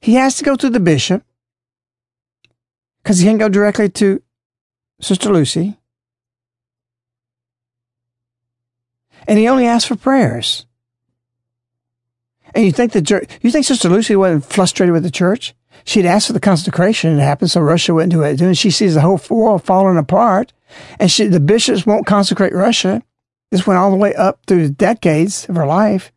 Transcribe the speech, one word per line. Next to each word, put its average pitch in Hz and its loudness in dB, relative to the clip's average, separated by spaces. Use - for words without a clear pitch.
He 220 2
has 262 0
to - -10
go 277 0
through 262 -2
the 233 0
bishop 170 -2
'cause 190 0
he 175 2
can't 220 2
go 220 0
directly 202 0
to 196 0
Sister 202 -2
Lucy. 170 -2
And 214 2
he 220 2
only 254 2
asked 233 0
for 233 -6
prayers. 190 -2
And 226 0
you 185 2
think 240 0
the 185 0
church, - -2
you 240 2
think 294 0
Sister 226 0
Lucy 214 2
wasn't 180 2
frustrated 180 0
with 160 0
the 175 -4
church? 185 -4
She'd 190 0
asked 190 0
for 226 -6
the 233 -2
consecration 175 0
to 143 2
happen 143 0
so 175 0
Russia 160 0
wouldn't 165 0
do 165 0
it. 143 -2
And 180 2
she 202 0
sees 180 0
the 147 2
whole 180 2
world 220 0
falling 185 2
apart. 202 0
And 180 2
she, 220 0
the 180 2
bishops 208 0
won't 214 0
consecrate 196 0
Russia. 214 -2
This 180 -2
went 190 2
all 196 2
the 190 0
way 202 0
up 196 -2
through 180 2
the 147 -2
decades 185 -2
of 180 -4
her 156 -2
life. 190 -2